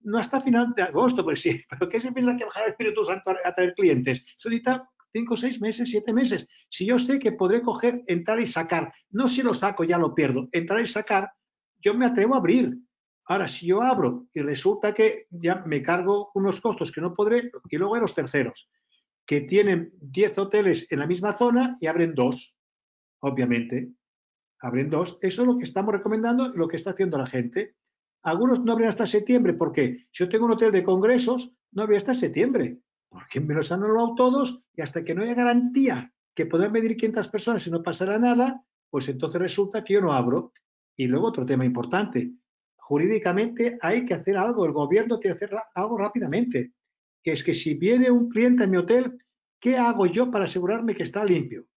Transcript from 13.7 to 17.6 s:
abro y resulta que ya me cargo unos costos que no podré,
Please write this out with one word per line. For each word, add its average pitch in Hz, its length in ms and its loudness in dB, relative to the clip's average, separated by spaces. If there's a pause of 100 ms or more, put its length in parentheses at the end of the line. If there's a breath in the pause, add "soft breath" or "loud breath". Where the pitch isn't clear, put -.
abro 190 500 0
y 156 80 -6
resulta 180 520 0
que 220 380 2
ya 175 360 -2
me 151 160 -2
cargo 185 520 0
unos 196 260 0
costos - 300 -4
que - 100 -8
no 175 140 -4
podré, 233 360 2 (180)